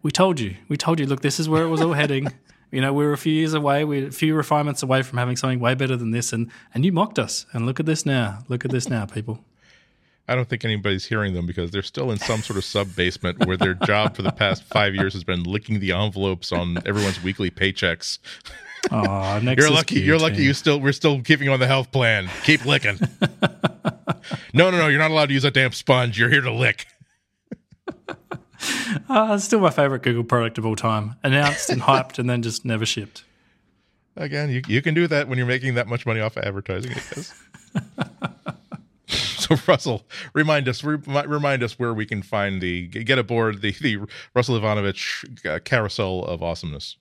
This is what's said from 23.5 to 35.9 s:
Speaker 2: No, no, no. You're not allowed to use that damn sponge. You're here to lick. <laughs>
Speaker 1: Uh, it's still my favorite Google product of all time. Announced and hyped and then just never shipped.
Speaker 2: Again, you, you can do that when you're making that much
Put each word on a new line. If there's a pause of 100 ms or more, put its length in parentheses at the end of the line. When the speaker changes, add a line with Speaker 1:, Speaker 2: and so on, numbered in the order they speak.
Speaker 2:
No,
no,
no.
You're
not
allowed
to
use
that
damn
sponge.
You're
here
to
lick. (1200)
<laughs> (920)
Speaker 1:
Uh,
it's
still
my
favorite
Google
product
of
all
time.
Announced
and
hyped
and
then
just
never
shipped. (920)
Speaker 2:
Again,
you,
you
can
do
that
when
you're
making
that
much